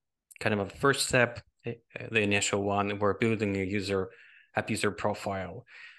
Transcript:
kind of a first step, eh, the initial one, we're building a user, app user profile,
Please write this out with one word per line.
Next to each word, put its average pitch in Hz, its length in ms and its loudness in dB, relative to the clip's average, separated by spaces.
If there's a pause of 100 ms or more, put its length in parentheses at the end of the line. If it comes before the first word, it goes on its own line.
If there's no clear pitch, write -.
(400)
kind 110 140 0
of 104 60 0
a 95 100 -4
first - 380 0
step, 120 340 4 (240)
eh, 117 100 -6 (360)
the 110 100 4
initial 101 420 2
one, 101 360 0
we're 101 180 2
building 107 400 2
a 98 60 0
user, 95 460 -2 (460)
app - 140 -2
user 104 220 0
profile, 98 760 -6 (340)